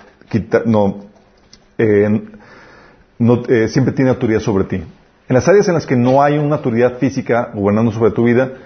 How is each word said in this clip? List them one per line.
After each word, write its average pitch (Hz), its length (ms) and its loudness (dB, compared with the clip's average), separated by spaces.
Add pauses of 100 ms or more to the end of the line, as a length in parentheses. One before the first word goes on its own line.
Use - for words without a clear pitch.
(280)
quitar, 113 380 -2
no, 104 380 0 (720)
eh, 107 460 2 (960)
no, 120 280 2
eh, 113 220 2
siempre - 260 0
tiene 131 160 2
autoridad 110 300 0
sobre 95 240 -2
ti. - 120 -6 (520)
En 131 60 -2
las 123 120 2
áreas 196 220 4
en 175 60 0
las 156 120 -4
que - 80 -2
no 127 280 2
hay 147 160 0
una 147 180 -2
autoridad 123 400 -2
física 123 580 -2
gobernando 104 380 0
sobre 110 200 0
tu 117 120 0
vida, 120 300 0 (120)